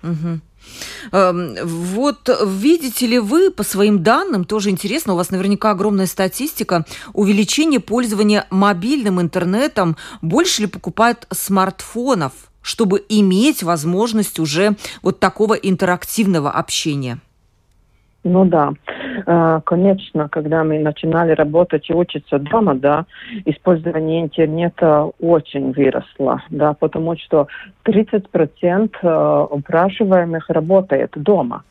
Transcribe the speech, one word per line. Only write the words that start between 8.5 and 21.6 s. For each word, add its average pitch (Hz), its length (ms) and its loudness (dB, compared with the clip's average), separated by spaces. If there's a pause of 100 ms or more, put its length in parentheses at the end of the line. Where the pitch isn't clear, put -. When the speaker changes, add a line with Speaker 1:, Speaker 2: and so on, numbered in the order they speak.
Speaker 1:
мобильным 202 680 0
интернетом, 180 760 0 (280)
больше 233 400 0
ли 208 40 -2
покупают - 640 -2
смартфонов, 190 1040 -2 (300)
чтобы 202 460 0
иметь 208 540 2
возможность 180 800 -2
уже 165 320 0 (300)
вот 185 180 -2
такого 214 340 0
интерактивного 180 960 0
общения? 139 680 -4 (1040)
Speaker 2:
Ну 185 200 4
да. 156 280 2 (540)
Э, 165 380 2
конечно, 180 640 0
когда 156 340 -2
мы 156 160 0
начинали 160 540 0
работать 156 580 0